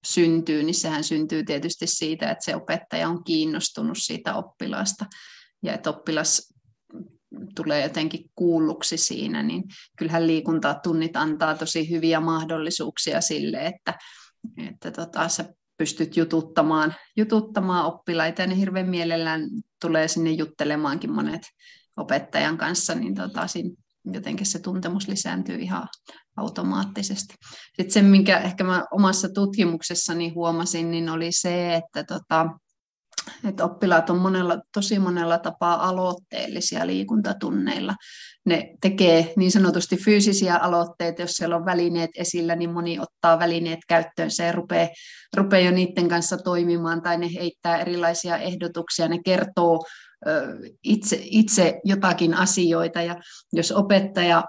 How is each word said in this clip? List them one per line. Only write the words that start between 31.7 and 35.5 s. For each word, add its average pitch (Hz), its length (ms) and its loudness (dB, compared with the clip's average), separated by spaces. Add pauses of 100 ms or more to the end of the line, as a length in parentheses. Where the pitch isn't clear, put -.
että, 165 280 -6
tota, 165 460 0 (1000)
että 196 180 -2
oppilaat 175 440 2
on 175 80 4
monella, 180 440 2 (120)
tosi 202 260 0
monella 175 380 2
tapaa 170 520 0